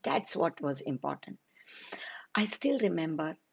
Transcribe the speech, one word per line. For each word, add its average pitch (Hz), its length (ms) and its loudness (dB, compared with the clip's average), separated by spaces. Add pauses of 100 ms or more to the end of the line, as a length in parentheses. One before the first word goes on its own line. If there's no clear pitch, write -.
that's - 320 0
what - 260 2
was 139 200 0
important. 139 580 -4 (960)
I 214 120 4
still 277 340 2
remember 160 560 2 (160)